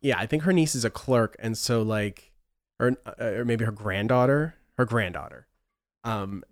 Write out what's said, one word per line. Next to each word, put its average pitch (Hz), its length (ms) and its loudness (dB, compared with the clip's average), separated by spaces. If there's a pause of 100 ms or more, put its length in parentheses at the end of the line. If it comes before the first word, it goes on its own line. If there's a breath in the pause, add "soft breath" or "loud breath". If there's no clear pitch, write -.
Yeah, 131 180 0
I 107 80 -2
think 151 160 0
her 185 100 4
niece 160 220 4
is 120 100 -2
a 113 60 0
clerk, 120 480 0
and 113 180 -4
so, 117 260 0
like, 107 500 -4 (480)
or, 127 160 2 (100)
uh, - 180 -8
or 113 200 -2
maybe 113 200 0
her 113 80 0
granddaughter, 123 840 0 (200)
her 127 80 2
granddaughter. 87 640 -4 (580)
Um, 101 480 -6